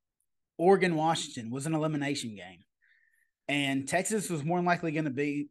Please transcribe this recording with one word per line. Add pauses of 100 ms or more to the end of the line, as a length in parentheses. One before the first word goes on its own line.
(580)
Oregon,
Washington
was
an
elimination
game. (880)
And
Texas
was
more
than
likely
gonna
be,